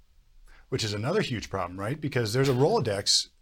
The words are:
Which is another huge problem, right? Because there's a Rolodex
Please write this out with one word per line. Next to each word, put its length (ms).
Which 120
is 100
another 280
huge 300
problem, 280
right? 220
Because 320
there's 160
a 60
Rolodex 720